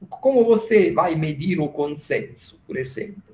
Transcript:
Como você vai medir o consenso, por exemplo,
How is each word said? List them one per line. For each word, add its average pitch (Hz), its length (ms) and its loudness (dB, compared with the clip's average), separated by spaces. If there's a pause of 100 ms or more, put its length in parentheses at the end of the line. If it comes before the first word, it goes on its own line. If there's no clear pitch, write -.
Como 262 360 2
você 214 480 4
vai 165 220 0
medir 156 440 -2
o 147 100 0
consenso, - 960 -6
por - 100 -10
exemplo, 131 460 -10 (120)